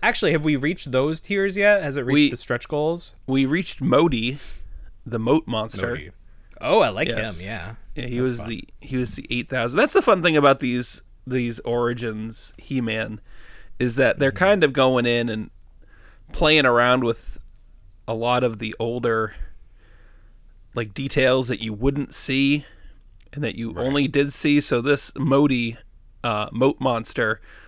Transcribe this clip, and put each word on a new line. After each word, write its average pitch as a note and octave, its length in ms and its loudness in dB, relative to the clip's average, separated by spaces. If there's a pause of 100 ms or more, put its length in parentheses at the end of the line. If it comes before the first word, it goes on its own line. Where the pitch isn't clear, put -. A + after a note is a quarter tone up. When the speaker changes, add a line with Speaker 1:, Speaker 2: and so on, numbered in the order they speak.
Speaker 1:
actually, G#3+ 280 2
have D#3 140 0
we D3+ 100 2
reached D3 360 -4
those C#3+ 280 0
tiers G3 380 -2
yet? G3+ 240 4
Has C#3+ 160 -4
it C#3 80 -4
reached C3 80 0
Speaker 2:
We D3 160 6
Speaker 1:
the A#2+ 80 -6
stretch - 300 -4
goals? D#3+ 480 -4 (120)
Speaker 2:
We C3+ 180 2
reached D#3+ 360 -4
Modi, C3+ 560 2 (680)
the A2+ 140 -6
Moat C3 280 2
Monster. A2+ 420 -4
Speaker 1:
Modi. D2+ 220 -10 (500)
Oh, E3+ 200 2
I C3 80 4
like A2 200 -2
Speaker 2:
Yes. G#2+ 300 -4
Speaker 1:
him. F2+ 80 -12
Yeah. G#2 280 -10 (200)
Speaker 2:
Yeah, B2 120 -8
he B2 120 -6
Speaker 1:
That's B2+ 120 2
Speaker 2:
was A#2+ 80 -6
Speaker 1:
fun. A#2+ 100 -10
Speaker 2:
the, A2 140 -10 (160)
he - 180 -10
was B2 180 -4
the - 140 -14
eight B2 200 -4
thousand. B2 280 -2
That's B3 160 2
the G4+ 80 4
fun F#3+ 220 4
thing D#3+ 140 4
about C#3+ 240 6
these, B2 400 -4 (260)
these A#2+ 340 -4
Origins A#2 960 -4
He-Man, A2 640 -4 (580)
is B2 200 0
that B2+ 220 4
they're C3+ 120 4
Speaker 1:
Mm-hmm. - 60 -8
Speaker 2:
kind F#3+ 260 4
of C#3+ 100 4
going C3 320 4
in A#2+ 240 2
and G#2+ 200 -6 (840)
playing D#3 340 4
around B2 380 4
with - 360 -4 (680)
a A2+ 60 -4
lot B2 300 2
of A2+ 160 0
the A2 200 -6
older, A#2 560 -2 (1400)
like, A2 200 -6
details C3 560 2
that B2 120 -4
you A2 120 -6
wouldn't C3+ 420 -2
see C#3 500 2 (680)
and D3 100 -6
that A2 120 -4
you A2+ 160 -8
Speaker 1:
Right. A2+ 140 -4
Speaker 2:
only C#3 220 2
did C#3+ 240 0
see. D3 300 2
So B2+ 200 0
this C#3 340 0
Modi, C3 640 2 (460)
uh, G#2+ 300 -2
Moat C3 260 2
Monster A#2 640 -2 (260)